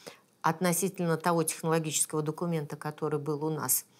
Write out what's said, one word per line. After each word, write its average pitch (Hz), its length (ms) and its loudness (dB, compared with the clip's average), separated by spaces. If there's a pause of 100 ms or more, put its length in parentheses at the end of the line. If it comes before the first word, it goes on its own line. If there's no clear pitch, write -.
(420)
относительно 170 760 2
того 170 260 4
технологического 160 800 0
документа, 156 520 -2
который 151 440 -2
был 147 260 -2
у 156 60 0
нас. 135 340 -2 (140)